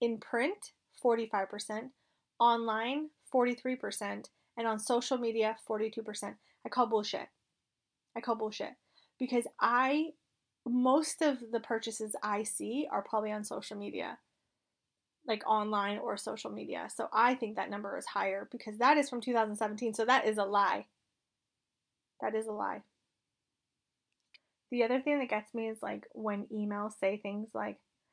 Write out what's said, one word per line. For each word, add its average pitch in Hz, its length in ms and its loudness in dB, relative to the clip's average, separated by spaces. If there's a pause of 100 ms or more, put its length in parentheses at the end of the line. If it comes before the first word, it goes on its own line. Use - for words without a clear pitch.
in 233 160 0
print, 254 560 -4 (180)
forty-five 226 580 0
percent, 214 440 -8 (460)
online, 233 720 4 (200)
forty-three 247 440 2
percent, 202 560 -6 (260)
and 233 100 0
on 214 120 0
social 247 400 0
media, 226 360 2 (100)
forty-two 220 360 -2
percent. 208 360 -8 (280)
I 226 40 -10
call 247 180 4
bullshit. 214 420 0 (840)
I 233 60 -6
call 233 140 0
bullshit. 220 380 -6 (460)
Because 247 260 0 (160)
I, 262 520 4 (520)
most 254 560 4
of 247 300 2
the 233 80 0
purchases 220 640 -4
I 208 180 0
see 220 500 -4
are 202 120 0
probably 214 280 0
on 214 120 -4
social 208 340 -8
media. - 400 -6 (1080)
Like, 214 220 0
online 208 520 2
or 208 180 -4
social 220 340 -6
media. 214 420 -8
So - 200 -4
I 240 220 6
think 220 200 -4
that 196 140 -4
number 202 280 -6
is - 80 -8
higher 196 460 -2
because 214 260 -10
that 262 200 8
is 285 120 4
from 240 120 -6
two 247 120 -2
thousand 214 220 2
seventeen. 214 380 -2
So 220 120 0
that 254 200 6
is 214 120 2
a 202 80 2
lie. 202 420 2 (1300)
That 220 140 0
is 220 120 -2
a 220 40 -6
lie. 208 320 -4 (1900)
The 240 120 2
other 247 160 2
thing 285 200 2
that 254 100 -2
gets 214 240 -4
me 226 140 -4
is, 220 140 -8
like, 214 320 -8
when 208 340 -4
emails 208 520 -4
say 196 180 0
things 208 360 -8
like, 208 260 -6 (320)